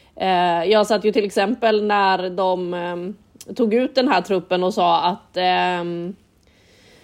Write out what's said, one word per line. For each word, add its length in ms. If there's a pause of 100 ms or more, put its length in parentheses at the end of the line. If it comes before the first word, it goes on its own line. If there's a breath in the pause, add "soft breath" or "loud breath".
(160 soft breath)
Eh, 480
jag 220
satt 180
ju 80
till 120
exempel 600
när 460
de, 440
ehm, 420 (400)
tog 180
ut 200
den 140
här 120
truppen 420
och 120
sa 260
att, 360
ehm, 800 (880 soft breath)